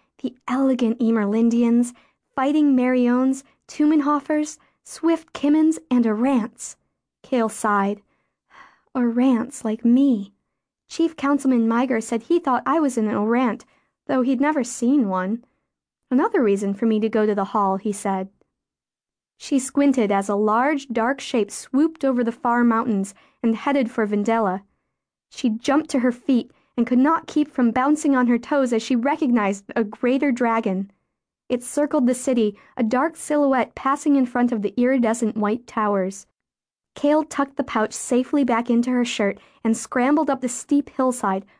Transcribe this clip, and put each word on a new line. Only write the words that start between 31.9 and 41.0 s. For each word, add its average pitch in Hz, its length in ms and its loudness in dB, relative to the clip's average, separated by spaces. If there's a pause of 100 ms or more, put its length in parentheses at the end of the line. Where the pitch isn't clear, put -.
the 254 60 2
city, 240 420 0 (200)
a 254 60 -2
dark 254 320 0
silhouette 269 600 0
passing 277 400 0
in 262 100 2
front 247 240 0
of 220 120 -4
the 202 140 -4
iridescent 240 600 0
white 214 300 -2
towers. 196 600 -4 (720)
Cale 302 260 2
tucked 277 340 -6
the 285 60 -4
pouch 220 300 -2
safely 254 500 0
back 240 260 0
into 240 220 0
her 247 140 0
shirt 202 340 -4 (240)
and 226 140 0
scrambled 277 520 0
up 262 120 -2
the 247 80 -4
steep 285 420 -2
hillside, 226 560 -2 (120)